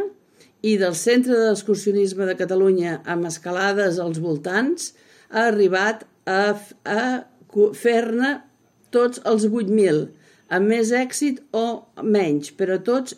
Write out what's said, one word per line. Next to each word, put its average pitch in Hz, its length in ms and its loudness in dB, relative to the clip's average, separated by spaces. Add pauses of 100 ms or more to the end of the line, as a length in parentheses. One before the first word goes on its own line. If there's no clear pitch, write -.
(640)
i 214 140 2
del 180 180 0
Centre 247 420 2
d'Excursionisme 196 880 0
de 185 100 -2
Catalunya 185 720 0
amb 175 220 -4
escalades 185 720 -2
als 170 180 -4
voltants, 185 800 -4 (340)
ha 226 180 0
arribat 208 600 0 (180)
a 202 300 2
f-, - 180 -18 (100)
a 247 440 -4 (200)
co-, 208 300 2
fer-ne 233 640 0 (480)
tots 247 340 0
els 220 300 2
vuit 226 160 -2
mil, 185 400 2 (400)
amb 185 180 2
més 226 240 2
èxit 254 520 -2 (100)
o 226 320 -4 (160)
menys, 175 560 0
però 190 240 -2
tots 254 360 -2